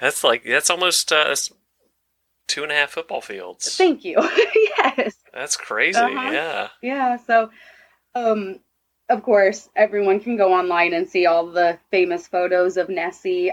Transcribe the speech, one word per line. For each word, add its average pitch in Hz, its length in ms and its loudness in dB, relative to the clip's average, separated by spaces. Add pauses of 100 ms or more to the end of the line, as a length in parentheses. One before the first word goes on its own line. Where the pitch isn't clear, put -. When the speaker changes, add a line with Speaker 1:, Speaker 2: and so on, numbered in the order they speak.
Speaker 1:
That's 135 240 -2
like, 120 200 0
that's 127 260 0
almost, 175 420 -2
uh, 151 180 4
s-, - 200 -4 (1000)
two 143 140 -6
and 151 100 -6
a - 20 -2
half 143 160 0
football 165 300 -8
fields. - 560 -10
Speaker 2:
Thank 349 280 2
you. 175 140 -8
<laughs> 330 100 4 (500)
Yes. - 360 -2 (200)
Speaker 1:
That's 131 220 -8
crazy. 151 440 -2
Speaker 2:
Uh-huh. 254 320 -2
Speaker 1:
Yeah. 294 360 -4 (140)
Speaker 2:
Yeah. 254 360 -2
So, 226 320 0 (640)
um, 214 460 -2 (500)
of 226 120 0
course, 208 540 2
everyone 208 440 2
can 233 160 -4
go 190 180 4
online 175 400 2
and 175 140 -2
see 180 180 2
all 170 200 2
the 170 320 0 (120)
famous 175 360 0
photos 180 500 0
of 175 120 -2
Nessie. 180 640 -4